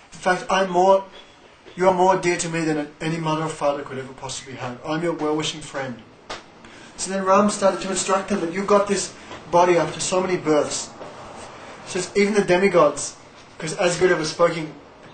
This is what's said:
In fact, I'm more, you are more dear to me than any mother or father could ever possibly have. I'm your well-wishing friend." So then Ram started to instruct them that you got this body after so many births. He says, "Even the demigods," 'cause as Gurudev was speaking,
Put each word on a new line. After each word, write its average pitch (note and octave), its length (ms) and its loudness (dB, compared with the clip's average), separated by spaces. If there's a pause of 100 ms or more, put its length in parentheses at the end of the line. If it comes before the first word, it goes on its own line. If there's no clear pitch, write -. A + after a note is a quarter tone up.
(120)
In - 60 -18
fact, F3+ 300 0
I'm F#3+ 220 0
more, F#3+ 340 4 (720)
you F#3 140 2
are F#3 60 6
more F3+ 220 4
dear F3 200 0
to E3 120 -4
me E3 120 -4
than D3+ 400 -2
any D#3+ 160 -4
mother D#3 260 -2
or D#3 60 -4
father C#3+ 340 -2
could C3+ 160 -12
ever C3 140 -12
possibly C3 420 -12
have. B2 320 -10
I'm D#3 160 -4
your E3+ 120 -2
well-wishing D3+ 480 -4
friend." C3 380 -10 (960)
So - 140 -8
then F#3+ 140 -2
Ram G3+ 260 6
started F#3+ 300 2
to F#3+ 100 -6
instruct F#3+ 380 -2
them F#3+ 120 -2
that E3 120 -4
you G3 120 -4
got G3 220 4
this - 260 -4 (380)
body F3 260 6
after D#3+ 220 -2
so F#3 220 -2
many F3+ 160 -2
births. D3 540 0 (960)
He - 60 -12
says, F3+ 240 -4
"Even G3+ 180 4
the G#3 80 4
demigods," F3+ 720 2 (440)
'cause D#3 160 -8
as F3 220 0
Gurudev F3 220 2
was D#3 120 -4
speaking, E3 440 0 (400)